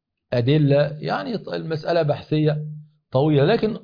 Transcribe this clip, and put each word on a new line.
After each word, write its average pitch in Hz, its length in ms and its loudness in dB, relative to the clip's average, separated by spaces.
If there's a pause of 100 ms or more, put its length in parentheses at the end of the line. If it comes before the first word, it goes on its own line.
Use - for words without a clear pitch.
(340)
أدلة، 143 640 2
يعني 240 360 -6
المسألة 165 680 -4
بحثية 151 640 0 (460)
طويلة، 143 340 4
لكن 220 380 0